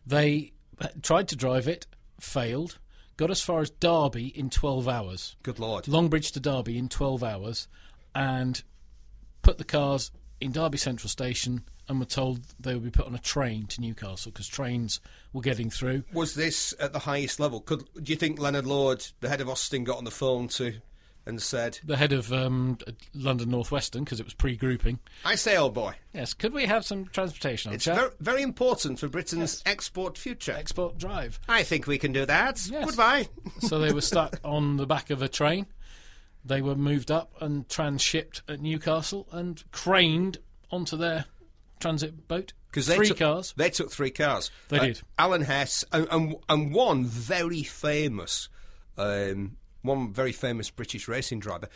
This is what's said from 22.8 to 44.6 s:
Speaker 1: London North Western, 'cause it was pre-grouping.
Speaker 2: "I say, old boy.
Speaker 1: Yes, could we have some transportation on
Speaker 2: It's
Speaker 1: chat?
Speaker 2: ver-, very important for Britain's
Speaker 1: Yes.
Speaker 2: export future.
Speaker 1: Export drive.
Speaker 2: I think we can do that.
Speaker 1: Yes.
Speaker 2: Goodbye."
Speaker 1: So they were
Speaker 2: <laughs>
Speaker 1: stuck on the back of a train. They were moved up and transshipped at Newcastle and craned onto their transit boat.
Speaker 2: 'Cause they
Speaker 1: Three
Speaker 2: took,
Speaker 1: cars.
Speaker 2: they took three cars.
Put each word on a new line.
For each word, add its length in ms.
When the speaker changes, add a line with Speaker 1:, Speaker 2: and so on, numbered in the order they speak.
Speaker 1:
London 360
North 200
Western, 340
'cause 140
it 80
was 80
pre-grouping. 640
Speaker 2:
"I 120
say, 200
old 180
boy. 200
Speaker 1:
Yes, 220
could 180
we 140
have 180
some 220
transportation 640
on 80
Speaker 2:
It's 80
Speaker 1:
chat? 120
Speaker 2:
ver-, 220
very 240
important 560
for 80
Britain's 480
Speaker 1:
Yes. 100
Speaker 2:
export 540
future. 360
Speaker 1:
Export 440
drive. 400
Speaker 2:
I 140
think 240
we 120
can 140
do 140
that. 400
Speaker 1:
Yes. 180
Speaker 2:
Goodbye." 440
Speaker 1:
So 180
they 140
were 80
Speaker 2:
<laughs> 120
Speaker 1:
stuck 300
on 340
the 100
back 240
of 120
a 60
train. 380
They 180
were 140
moved 360
up 180
and 280
transshipped 800
at 120
Newcastle 720
and 400
craned 680
onto 240
their 300
transit 460
boat. 280
Speaker 2:
'Cause 140
they 100
Speaker 1:
Three 120
Speaker 2:
took, 100
Speaker 1:
cars. 380
Speaker 2:
they 120
took 240
three 180
cars. 400